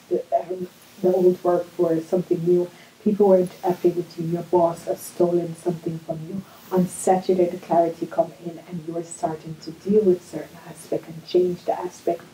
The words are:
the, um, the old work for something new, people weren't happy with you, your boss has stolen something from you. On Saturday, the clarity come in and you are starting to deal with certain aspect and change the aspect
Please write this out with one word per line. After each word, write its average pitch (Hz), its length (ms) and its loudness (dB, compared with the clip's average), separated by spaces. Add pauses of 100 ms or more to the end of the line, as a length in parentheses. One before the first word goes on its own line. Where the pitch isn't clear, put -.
the, - 140 -2 (180)
um, 180 280 -8 (340)
the 185 100 4
old 180 300 4
work 175 280 0
for 165 300 0
something 175 440 -2
new, 175 260 2 (320)
people 202 260 4
weren't 185 240 6 (120)
happy - 260 2
with 175 260 -6
you, 170 100 -6
your 170 180 -2
boss 170 400 2
has 190 160 -6
stolen 175 560 -2
something 165 420 -6
from 160 300 -8
you. 196 140 -8 (280)
On 180 160 2
Saturday, 185 600 2
the 175 120 -6
clarity 165 480 0
come 165 260 -2 (120)
in 165 240 -10
and 170 180 -10
you 165 100 -8
are 170 60 -4
starting 160 600 -8
to 160 100 -12
deal 202 300 2
with 180 220 2
certain - 340 -12 (100)
aspect - 400 -8
and 165 180 -16
change 180 380 0
the - 120 -2
aspect - 460 -6 (120)